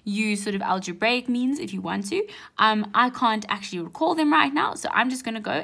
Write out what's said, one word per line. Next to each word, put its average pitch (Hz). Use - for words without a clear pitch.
use 208
sort 202
of 196
algebraic 196
means 254
if 196
you 190
want 196
to. 392
Um, 214
I 247
can't 220
actually 196
recall 320
them 302
right 285
now, -
so -
I'm 240
just 254
gonna 226
go 156